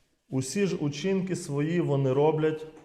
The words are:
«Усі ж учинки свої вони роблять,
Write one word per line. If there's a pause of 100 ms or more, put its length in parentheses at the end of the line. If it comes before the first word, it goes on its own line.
(300)
«Усі
ж
учинки
свої
вони
роблять, (160)